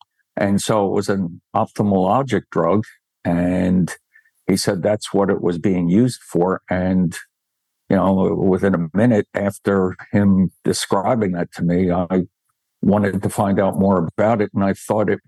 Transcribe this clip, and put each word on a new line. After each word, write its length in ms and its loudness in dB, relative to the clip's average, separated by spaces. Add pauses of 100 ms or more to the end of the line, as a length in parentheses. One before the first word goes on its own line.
(360)
And 240 0
so 280 0
it 40 -2
was 160 -2
an 320 -4 (140)
ophthalmologic 960 0
drug, 320 0 (420)
and 720 0 (540)
he 80 2
said 260 -2
that's 320 -2
what 160 2
it 100 0
was 160 -2
being 320 0
used 320 2
for. 480 -2
And, 480 0 (720)
you 80 2
know, 380 2
within 400 0
a 180 -2
minute 420 2
after 640 -2 (140)
him 400 2 (140)
describing 680 0
that 200 -6
to 100 -8
me, 300 2
I 320 -2 (580)
wanted 400 0
to 60 -2
find 320 0
out 180 0
more 200 2
about 440 0
it, 100 -4
and 120 -2
I 100 0
thought 340 -2
it 200 -2